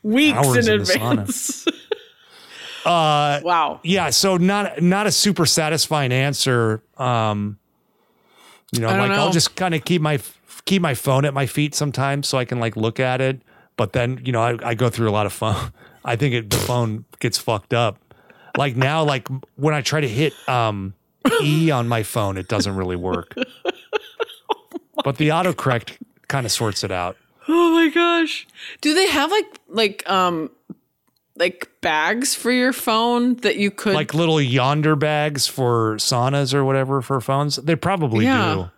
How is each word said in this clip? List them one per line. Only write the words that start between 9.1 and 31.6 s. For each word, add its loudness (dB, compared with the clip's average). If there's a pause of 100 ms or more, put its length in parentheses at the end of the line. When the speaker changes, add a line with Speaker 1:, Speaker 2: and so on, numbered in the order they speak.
Speaker 2:
I'll 2
Speaker 1:
know. 2
Speaker 2:
just 0
kinda -2
keep 0
my, 0 (460)
keep 2
my 0
phone 2
at 0
my -2
feet -2
sometimes -2
so -2
I -2
can, -4
like, -2
look -2
at 0
it. -2 (360)
But 0
then, -2
you -2
know, 2
I, -2
I 0
go 2
through 0
a 2
lot 2
of -4
phone. -4 (180)
<laughs> -20
I -2
think 0
it, -4
the 0
phone -2 (160)
gets -2
fucked -4
up. 0 (580)
Like, 0
now, 2
like, -2 (280)
when 0
I 0
try 0
to -2
hit, 0 (140)
um, 0 (480)
E 2
on 0
my 0
phone, -2
it -8
doesn't -2
really -2
work. -4
Speaker 1:
<laughs> -4 (1600)
Speaker 2:
But 0
the 2
autocorrect 0 (320)
kinda -2
sorts -2
it -4
out. -4 (320)
Speaker 1:
Oh 4
my 4
gosh. 0 (360)
Do 0
they 2
have, 0
like, -2
like, -2
um, 0 (840)
like, -2 (120)